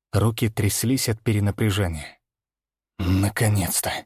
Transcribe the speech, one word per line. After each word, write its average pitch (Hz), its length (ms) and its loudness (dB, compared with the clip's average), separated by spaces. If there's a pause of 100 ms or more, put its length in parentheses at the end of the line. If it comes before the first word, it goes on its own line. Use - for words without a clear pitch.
(140)
Руки 110 360 2
тряслись 113 600 0
от 110 120 -4
перенапряжения. 101 1000 -2 (800)
«Наконец-то!» 98 920 0 (140)